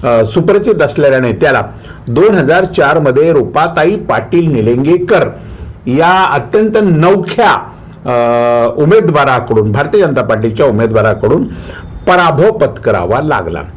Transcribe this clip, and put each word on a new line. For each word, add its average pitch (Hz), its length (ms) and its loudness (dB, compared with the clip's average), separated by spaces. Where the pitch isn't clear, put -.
अ, 113 200 2
सुपरिचित 180 560 0
असलेल्या 139 380 2
नेत्याला 127 420 0
दोन 180 260 2
हजार 170 300 2
चार 156 340 0
मध्ये 151 340 2
रुपाताई 160 640 0
पाटील 151 560 -2
निलंगेकर 143 760 0
या 175 460 2
अत्यंत 214 500 0
नवख्या, 180 840 0
अ, 120 760 0
उमेदवाराकडून, 143 920 2
भारतीय 147 280 0
जनता 135 220 0
पार्टीच्या 113 440 0
उमेदवाराकडून 110 800 0
पराभव 175 420 2
पत्करावा 117 680 -2
लागला. 87 420 -4